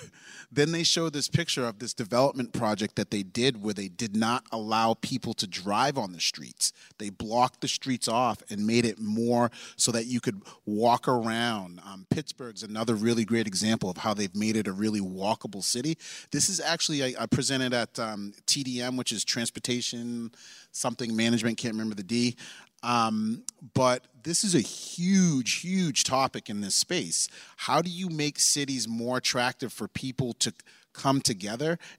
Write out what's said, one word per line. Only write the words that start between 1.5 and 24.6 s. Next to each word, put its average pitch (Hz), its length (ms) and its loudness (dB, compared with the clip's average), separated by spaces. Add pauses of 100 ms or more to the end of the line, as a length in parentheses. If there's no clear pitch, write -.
of 107 140 -6
this 120 120 -6
development 120 600 2
project 107 420 0
that - 160 -2
they 101 140 0
did 117 360 0
where 104 140 -2
they 98 140 -6
did 101 260 -4
not 113 380 2
allow 113 420 2
people - 400 -4
to 110 140 -4
drive 101 500 0
on 98 140 -4
the 82 80 -10
streets. - 520 -2 (260)
They 104 120 -8
blocked 117 500 0
the 139 80 -2
streets - 380 -2
off 117 420 2
and 104 180 -2
made 117 200 6
it 104 140 -2
more 117 500 2 (260)
so - 160 2
that 117 140 -2
you 123 140 -2
could 98 220 -4 (220)
walk 117 440 4
around. 113 760 0
Um, 95 240 -16
Pittsburgh's 117 540 -4
another 110 320 0
really 113 300 2
great 113 240 0
example 104 420 0
of 87 80 -8
how 110 160 0
they've 98 200 -4
made 107 220 0
it 101 120 0
a 95 40 -2
really 107 280 0
walkable 98 640 -4
city. 143 360 -2 (320)
This 143 180 2
is 180 120 -2
actually, 151 420 0
I, 123 220 -2
I - 20 -2
presented 131 480 0
at, 117 240 0
um, 104 340 -6 (140)
T 143 160 2
D 123 180 -4
M, 127 160 -2
which 123 140 -2
is 107 140 -2
Transportation 120 1080 -4 (400)
Something 117 460 -4
Management, 113 420 2
can't 117 160 -4
remember 107 220 -4
the 101 80 -8
D. 120 320 0 (460)
Um, 113 640 2 (300)
but 127 320 4 (160)
this 175 220 0
is 180 100 2
a 135 60 6